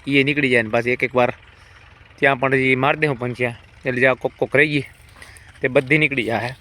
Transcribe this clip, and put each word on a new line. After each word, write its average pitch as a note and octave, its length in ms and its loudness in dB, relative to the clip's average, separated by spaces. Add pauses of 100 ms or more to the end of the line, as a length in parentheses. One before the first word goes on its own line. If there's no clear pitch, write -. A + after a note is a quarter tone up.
એ C#3 180 2
નીકળી C#3+ 300 -2
જાય A#2+ 80 4
ને G#2+ 80 -6
પાછી A#2+ 260 -2
એક - 60 -6
એક B2 120 -6
વાર B2 200 2 (840)
ત્યાં C#3 240 0
પણ C3 140 0
હજી C3 300 2
મારી D#3 180 0
દે D3 100 0
હું A#2 80 -8
પંચિયા. A#2+ 400 -6 (240)
એટલે B2+ 160 -2
જે C3 80 4
આ B2+ 60 4
કોક B2+ 240 -6
કોક C3 180 -2
રહી D3 160 4
ગઈ C#3 140 -2 (720)
તે C3+ 80 -2
બધી C#3 360 2
નીકળી C3 260 -4
જાય. A#2 300 -4